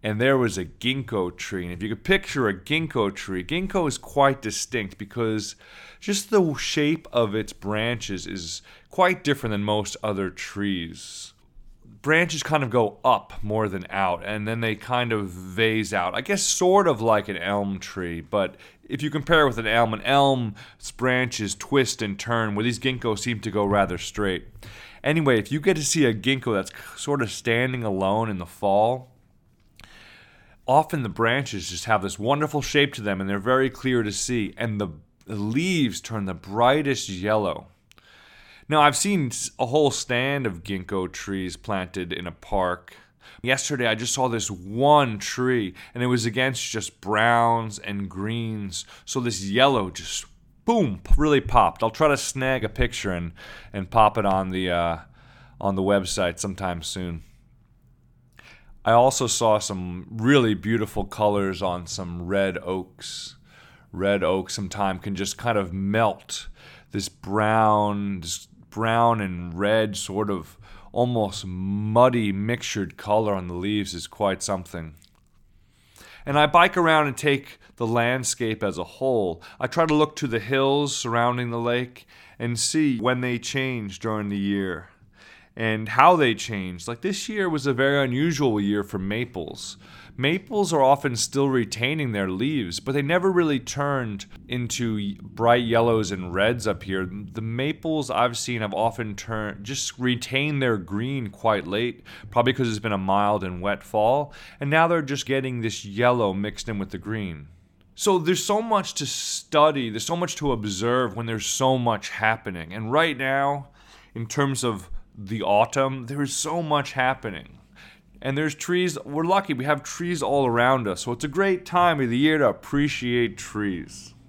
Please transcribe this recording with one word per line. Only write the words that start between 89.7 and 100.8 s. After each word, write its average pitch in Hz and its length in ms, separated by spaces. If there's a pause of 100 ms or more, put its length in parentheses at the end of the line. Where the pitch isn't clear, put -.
Maples 175 540
are 147 100
often 135 340
still 139 320
retaining 127 640
their 98 180
leaves, 104 480
but - 140
they 143 100
never 175 280
really 165 300
turned 127 640 (220)
into 120 480
y-, 101 260
bright 117 420
yellows 113 460
and 90 240
reds 107 320
up 95 160
here. 95 240
The 101 360
maples 139 680
I've 120 260
seen 120 260
have 104 100
often 110 420
turned, 104 500
just 135 340
retained 135 640
their 117 160
green 110 500